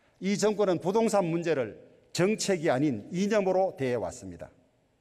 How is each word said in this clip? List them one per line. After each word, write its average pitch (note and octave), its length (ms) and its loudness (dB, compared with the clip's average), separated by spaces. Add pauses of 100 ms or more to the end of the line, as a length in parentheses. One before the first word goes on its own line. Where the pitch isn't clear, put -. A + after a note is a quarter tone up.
(200)
이 F#3+ 180 0
정권은 F#3+ 420 2
부동산 G3+ 460 2
문제를 D#3+ 540 -2 (340)
정책이 F#3 560 0
아닌 C3 420 0
이념으로 F#3+ 640 0
대해왔습니다. F#2+ 720 -6 (520)